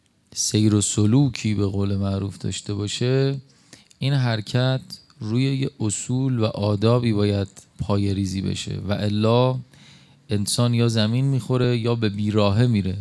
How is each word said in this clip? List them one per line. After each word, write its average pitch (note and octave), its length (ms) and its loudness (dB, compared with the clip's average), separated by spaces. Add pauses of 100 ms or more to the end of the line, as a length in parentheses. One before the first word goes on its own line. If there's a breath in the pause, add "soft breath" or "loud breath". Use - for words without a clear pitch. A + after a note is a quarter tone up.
(340)
سیر G#2+ 420 2
و G#2 60 4
سلوکی A2 720 0
به G2+ 120 0
قول G2 300 -2
معروف G2 420 -4
داشته - 360 -8
باشه، C3 680 -2 (580 loud breath)
این C3+ 140 -2
حرکت B2+ 680 0 (380)
روی A#2 240 0
یه C3+ 260 -2 (100)
اصول B2+ 600 -2
و A2 60 2
آدابی G#2+ 680 2
باید G2+ 340 0 (320)
پایه G2+ 340 0
ریزی F#2+ 280 -2
بشه F#2+ 460 -6
و G2 40 -2
الا A2 680 2 (680 loud breath)
انسان A2 440 0
یا A#2 140 2
زمین A2+ 380 0
می‌خوره B2 520 0
یا A#2 180 0
به A2+ 140 0
بیراهه G#2 580 2
میره. F#2+ 340 0